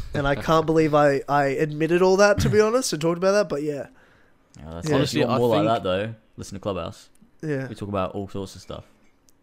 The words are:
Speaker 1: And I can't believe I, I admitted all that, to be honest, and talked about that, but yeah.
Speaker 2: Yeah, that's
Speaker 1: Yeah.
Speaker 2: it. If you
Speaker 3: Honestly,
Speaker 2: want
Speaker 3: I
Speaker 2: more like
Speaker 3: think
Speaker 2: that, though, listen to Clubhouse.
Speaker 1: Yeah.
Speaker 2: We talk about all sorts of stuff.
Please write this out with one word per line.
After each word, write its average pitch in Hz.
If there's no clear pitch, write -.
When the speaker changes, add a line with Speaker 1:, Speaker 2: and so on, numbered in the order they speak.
Speaker 1:
And 143
I 143
can't 160
believe 160
I, 143
I 143
admitted 151
all 185
that, 202
to -
be 208
honest, 220
and 156
talked 165
about 190
that, 202
but 147
yeah. 143
Speaker 2:
Yeah, 76
that's 85
Speaker 1:
Yeah. -
Speaker 2:
it. 135
If 139
you 147
Speaker 3:
Honestly, -
Speaker 2:
want 117
Speaker 3:
I 117
Speaker 2:
more 120
like 107
Speaker 3:
think 104
Speaker 2:
that, 113
though, 98
listen 104
to 95
Clubhouse. 92
Speaker 1:
Yeah. 139
Speaker 2:
We 113
talk 107
about 95
all 98
sorts 98
of 92
stuff. -